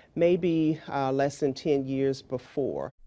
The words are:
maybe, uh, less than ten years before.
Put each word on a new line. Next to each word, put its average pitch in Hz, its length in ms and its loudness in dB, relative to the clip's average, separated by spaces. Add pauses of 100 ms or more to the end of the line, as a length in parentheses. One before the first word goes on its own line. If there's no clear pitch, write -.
(140)
maybe, 165 760 2
uh, 135 220 -2
less 139 300 0
than 139 120 0
ten 139 320 0
years 135 380 -2
before. 110 680 -6 (140)